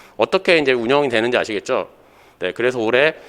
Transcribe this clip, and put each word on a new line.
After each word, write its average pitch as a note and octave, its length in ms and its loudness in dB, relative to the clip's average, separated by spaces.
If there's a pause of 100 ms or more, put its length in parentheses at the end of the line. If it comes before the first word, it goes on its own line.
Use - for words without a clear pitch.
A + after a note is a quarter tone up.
(160)
어떻게 E3+ 420 2
이제 C3+ 140 2
운영이 C3 360 0
되는지 A#2 300 0
아시겠죠? G2+ 500 -4 (520)
네, F2+ 120 -4
그래서 B2 280 -2
올해 B2 340 0 (140)